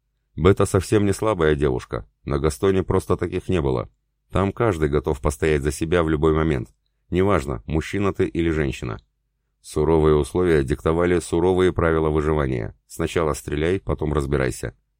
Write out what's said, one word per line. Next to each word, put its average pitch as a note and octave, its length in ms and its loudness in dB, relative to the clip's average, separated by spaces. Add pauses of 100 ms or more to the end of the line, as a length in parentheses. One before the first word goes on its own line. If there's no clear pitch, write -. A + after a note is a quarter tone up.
(340)
Бета G2 300 4
совсем G2+ 400 2
не G2 80 2
слабая F2 420 2
девушка, B1+ 540 -2 (160)
на C#2+ 140 -2
Гастоне F#2 440 0
просто F#2 340 0
таких F2 320 -4
не F2+ 120 0
было. B1+ 300 -2 (400)
Там F#2+ 220 0
каждый E2+ 360 0
готов D2 320 -2
постоять D#2 420 0
за D2 80 -2
себя E2 320 0
в D#2+ 60 -2
любой D#2 260 2
момент. D#2 360 -2 (400)
Неважно, E2+ 560 0
мужчина F#2 460 -2
ты F#2+ 140 -2
или E2 240 -2
женщина. C2+ 480 -4 (640)
Суровые D#2 560 2
условия D#2 480 2
диктовали E2 560 0
суровые F2+ 520 2
правила D#2+ 380 0
выживания. D2 640 -2 (100)
Сначала E2 460 -2
стреляй, D#2+ 480 -2
потом D2+ 320 -4
разбирайся. C2+ 640 -2 (240)